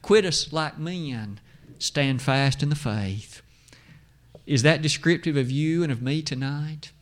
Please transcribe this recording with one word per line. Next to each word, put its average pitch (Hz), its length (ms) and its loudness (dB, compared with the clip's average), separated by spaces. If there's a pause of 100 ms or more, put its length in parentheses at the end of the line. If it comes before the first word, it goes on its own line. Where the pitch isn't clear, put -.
"Quit 202 220 6
us - 280 -2
like 156 260 -2
men, 139 600 -6 (380)
stand 135 440 0
fast 135 400 2
in 147 80 0
the 151 60 0
faith." 104 680 -4 (1040)
Is 131 160 2
that 151 180 6
descriptive 165 560 0
of 131 140 0
you 156 320 0
and 151 100 0
of 117 80 -2
me 143 220 -2
tonight? 147 680 -6 (120)